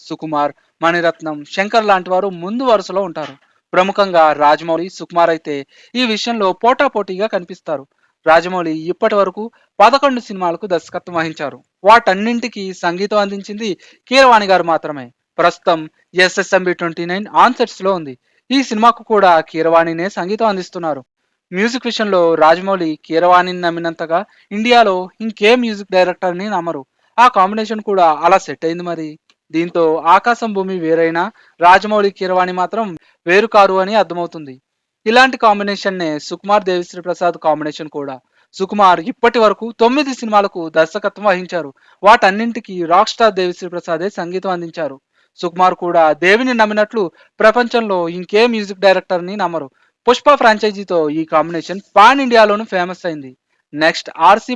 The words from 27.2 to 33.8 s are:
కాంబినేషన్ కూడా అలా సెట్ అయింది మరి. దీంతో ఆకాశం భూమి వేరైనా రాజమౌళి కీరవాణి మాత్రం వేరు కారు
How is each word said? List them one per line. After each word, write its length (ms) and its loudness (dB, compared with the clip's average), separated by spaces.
కాంబినేషన్ 520 -2
కూడా 180 4
అలా 220 4
సెట్ 180 -8
అయింది 180 -4
మరి. 260 -8
దీంతో 440 0
ఆకాశం 360 -2
భూమి 320 -6
వేరైనా 400 0
రాజమౌళి 500 4
కీరవాణి 420 -2
మాత్రం 460 -6
వేరు 200 4
కారు 280 4